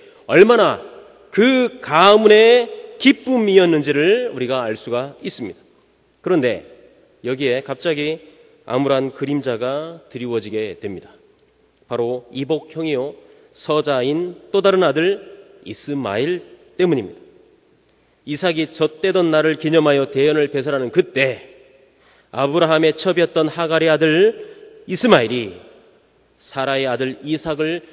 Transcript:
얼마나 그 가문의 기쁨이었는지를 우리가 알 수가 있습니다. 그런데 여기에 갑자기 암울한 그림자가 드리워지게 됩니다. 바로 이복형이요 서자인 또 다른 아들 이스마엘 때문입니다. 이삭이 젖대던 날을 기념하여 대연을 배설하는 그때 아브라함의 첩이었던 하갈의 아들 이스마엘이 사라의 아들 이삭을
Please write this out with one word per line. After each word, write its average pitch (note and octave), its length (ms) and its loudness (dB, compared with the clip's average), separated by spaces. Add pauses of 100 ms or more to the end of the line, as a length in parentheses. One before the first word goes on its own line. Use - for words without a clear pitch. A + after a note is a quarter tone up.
(260)
얼마나 F#3 580 6 (480)
그 B3+ 480 2
가문의 G#3+ 1160 4
기쁨이었는지를 F#3+ 1400 2
우리가 B2+ 280 -4
알 A2 140 -6
수가 B2+ 440 -6
있습니다. G#2 380 -10 (640)
그런데 B2 440 -2 (600)
여기에 C3 380 -2
갑자기 D3 680 -6 (360)
암울한 C3+ 480 -2
그림자가 C#3 960 -6
드리워지게 A2 680 -8
됩니다. G2 320 -12 (800)
바로 A#2+ 420 -6
이복형이요 C#3+ 840 -6 (380)
서자인 D3 840 -2 (160)
또 G3 80 0
다른 F#3 240 4
아들 E3 800 -2
이스마엘 C#3 800 -6 (340)
때문입니다. C#3 420 -2 (1080)
이삭이 D#3 440 -4
젖대던 E3+ 600 0
날을 D#3 240 2
기념하여 D3+ 540 2
대연을 D3 380 2
배설하는 C3+ 420 -4
그때 C3 580 -2 (840)
아브라함의 D#3 640 0
첩이었던 E3 520 0
하갈의 D#3+ 420 -2
아들 D#3+ 960 0
이스마엘이 B2 720 0 (840)
사라의 C3+ 480 -4
아들 C3 380 -4
이삭을 D#3 580 -4 (100)